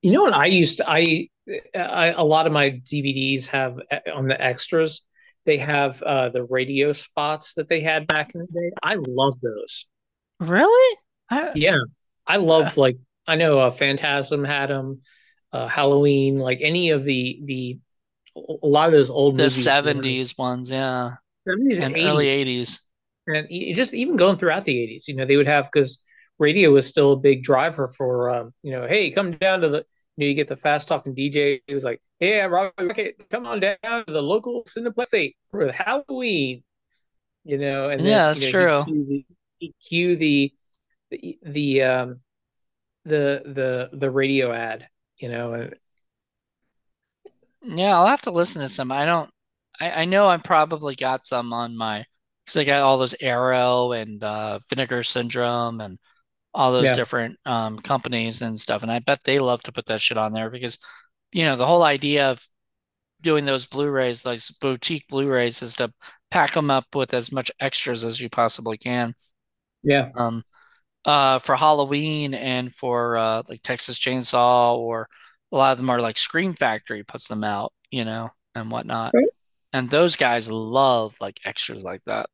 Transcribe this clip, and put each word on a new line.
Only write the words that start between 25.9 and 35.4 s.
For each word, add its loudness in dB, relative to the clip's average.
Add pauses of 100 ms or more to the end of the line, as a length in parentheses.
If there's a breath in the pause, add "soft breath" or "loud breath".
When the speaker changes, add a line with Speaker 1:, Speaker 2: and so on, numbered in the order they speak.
Speaker 1:
radio 6
was 8
still 4
a 4
big 4
driver 0
for, -2
um, -6
you -8
know, -8
"Hey, 0
come -2
down 0
to 2
the," 0 (380)
you -2
know, 2
you 2
get -2
the -6
fast -2
talking -4
D -4
J. 0
He -8
was -4
like, -4 (200)
"Hey, 2
I'm -2
Robbie -2
Rocket. -6
Come -6
on -4
down 0
to -4
the -2
local -4
Cineplex -6
eight -2 (140)